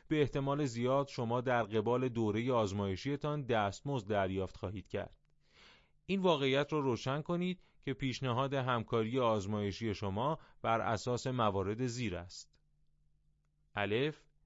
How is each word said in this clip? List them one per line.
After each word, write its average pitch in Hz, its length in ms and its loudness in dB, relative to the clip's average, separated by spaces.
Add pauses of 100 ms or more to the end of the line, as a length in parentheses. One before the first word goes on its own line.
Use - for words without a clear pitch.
به 151 120 2
احتمال 143 440 0
زیاد 131 440 0
شما 120 320 -2
در 120 220 2
قبال 110 460 2
دورهٔ 117 440 2
آزمایشی‌تان 113 920 0
دستمزد 110 640 -2
دریافت 95 480 0
خواهید 98 320 -8
کرد. - 280 -8 (920)
این 190 140 0
واقعیت 143 520 4
را 156 60 2
روشن 135 440 0
کنید 175 400 -2 (200)
که 139 120 -4
پیشنهاد 131 600 -2
همکاری 120 640 0
آزمایشی 104 760 0
شما 107 440 -2 (240)
بر 113 180 2
اساس 113 460 -2
موارد 110 600 0
زیر 117 300 -4
است. - 380 -14 (1200)
الف، 110 480 -2 (240)